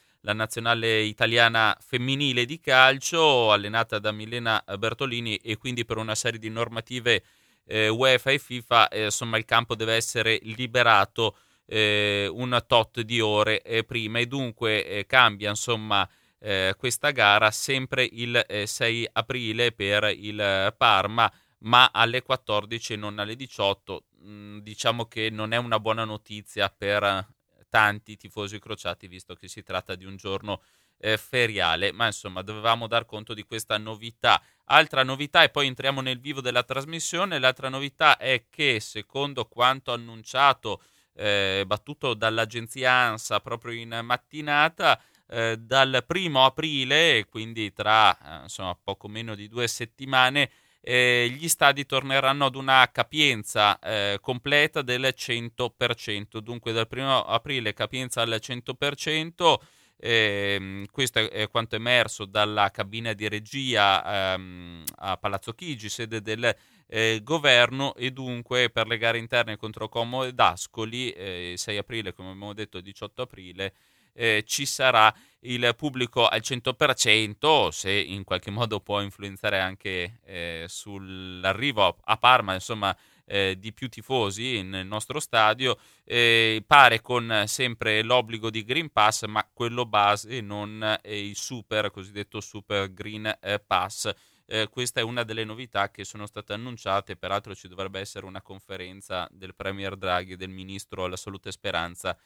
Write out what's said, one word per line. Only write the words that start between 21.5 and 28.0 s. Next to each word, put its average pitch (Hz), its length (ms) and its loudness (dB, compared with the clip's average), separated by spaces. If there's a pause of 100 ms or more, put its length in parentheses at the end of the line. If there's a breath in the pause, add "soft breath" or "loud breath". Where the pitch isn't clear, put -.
ma 123 320 4
alle 117 300 0
quattordici 113 720 -4
e - 20 -8
non 104 220 -10
alle 107 180 -6
diciotto. 101 680 -2 (200)
Mm, 104 360 -18
diciamo 113 440 -2
che 110 240 -4
non 110 240 -6
è 117 60 2
una 117 220 0
buona 110 240 -2
notizia 104 640 -6
per 101 560 0 (440)
tanti 107 460 2